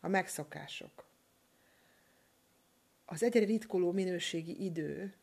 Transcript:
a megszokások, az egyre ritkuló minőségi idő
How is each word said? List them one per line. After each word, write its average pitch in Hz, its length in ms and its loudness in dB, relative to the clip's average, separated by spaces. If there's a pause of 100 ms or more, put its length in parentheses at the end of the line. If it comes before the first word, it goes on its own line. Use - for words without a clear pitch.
a 175 80 -6
megszokások, - 960 -4 (2000)
az 165 180 -4
egyre 233 220 6
ritkuló 196 480 2
minőségi 175 720 -2
idő 165 580 -4